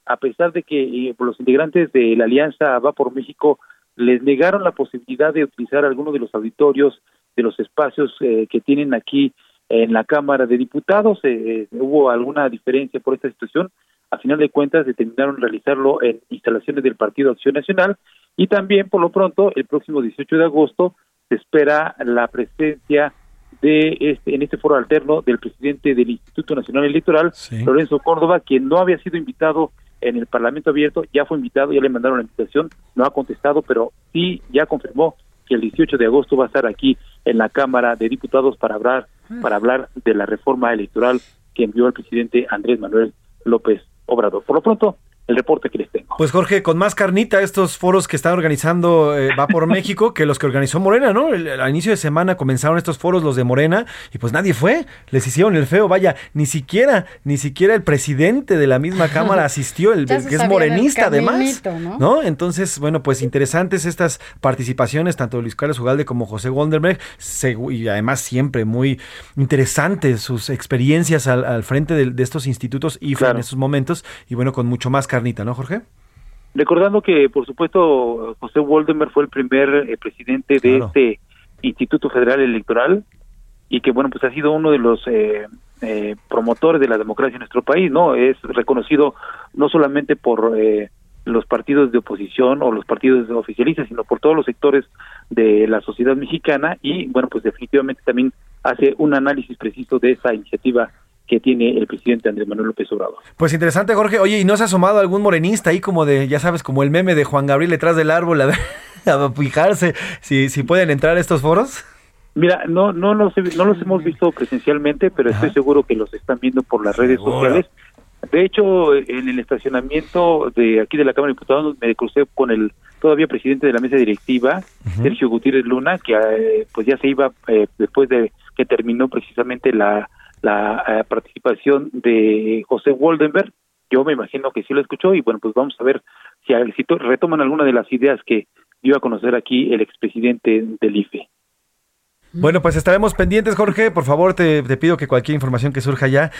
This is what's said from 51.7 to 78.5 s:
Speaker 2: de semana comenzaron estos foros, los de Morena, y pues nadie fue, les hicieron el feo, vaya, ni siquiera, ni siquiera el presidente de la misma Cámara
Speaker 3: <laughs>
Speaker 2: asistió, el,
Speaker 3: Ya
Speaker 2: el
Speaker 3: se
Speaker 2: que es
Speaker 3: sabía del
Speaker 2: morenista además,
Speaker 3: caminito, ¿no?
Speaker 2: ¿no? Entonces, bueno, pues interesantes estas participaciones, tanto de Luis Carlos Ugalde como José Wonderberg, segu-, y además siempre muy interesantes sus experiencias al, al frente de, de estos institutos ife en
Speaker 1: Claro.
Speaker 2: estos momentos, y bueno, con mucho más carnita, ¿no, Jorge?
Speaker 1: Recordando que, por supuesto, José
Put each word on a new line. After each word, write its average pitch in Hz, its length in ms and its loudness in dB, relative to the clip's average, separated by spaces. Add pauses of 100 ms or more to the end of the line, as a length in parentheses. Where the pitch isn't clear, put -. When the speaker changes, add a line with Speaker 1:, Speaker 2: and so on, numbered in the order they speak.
Speaker 2:
de 208 60 2
semana 170 400 0
comenzaron 143 420 0
estos 165 180 -4
foros, 180 280 0
los 139 100 0
de 127 80 0
Morena, 156 440 2 (280)
y 120 40 -12
pues 117 140 -4
nadie 180 220 0
fue, 202 320 0 (240)
les 135 160 0
hicieron 170 300 2
el 147 100 2
feo, 190 220 2
vaya, 180 260 2 (180)
ni 151 140 0
siquiera, 185 600 0 (180)
ni 143 140 -2
siquiera 175 360 2
el 208 80 0
presidente 165 760 0
de 143 120 4
la 127 100 4
misma 170 300 0
Cámara 160 360 2
Speaker 3:
<laughs> - 20 2
Speaker 2:
asistió, 147 460 0
el, 156 140 0
Speaker 3:
Ya 135 80 0
Speaker 2:
el 131 80 0
Speaker 3:
se 123 60 -10
Speaker 2:
que 143 80 0
es - 40 0
Speaker 3:
sabía 190 200 2
del 156 100 4
Speaker 2:
morenista 226 360 2
además, 254 540 0
Speaker 3:
caminito, 180 160 -6
¿no? 170 220 -8
Speaker 2:
¿no? 233 240 4
Entonces, 175 560 -4
bueno, 147 240 -2
pues 131 180 0
interesantes 147 640 -2
estas 170 360 -2 (200)
participaciones, 131 760 -2
tanto 123 220 -6
de 120 40 -4
Luis 113 140 -10
Carlos 143 240 -4
Ugalde 131 240 0
como 120 220 -4
José 107 240 -8
Wonderberg, 156 500 0 (180)
segu-, 127 560 -6
y 113 140 -4
además 110 320 -2
siempre 127 440 -2
muy 123 360 -2 (360)
interesantes 139 840 0
sus 120 300 -6
experiencias 143 760 0
al, 127 180 2
al 117 200 -2
frente 147 300 -2
de, 135 180 2
de 123 100 -2
estos 127 240 -4
institutos 135 540 -6
ife 135 240 -2
en 127 60 4
Speaker 1:
Claro. 117 100 -2
Speaker 2:
estos 131 180 -8
momentos, 135 460 -2 (240)
y 123 80 -8
bueno, 127 160 -2
con 123 140 -4
mucho 123 220 -4
más 135 280 -2
carnita, 117 280 -4
¿no, 120 100 -6
Jorge? 135 260 -8 (760)
Speaker 1:
Recordando 190 480 0
que, 147 260 2
por 127 180 -4
supuesto, 127 960 -2
José 127 200 -2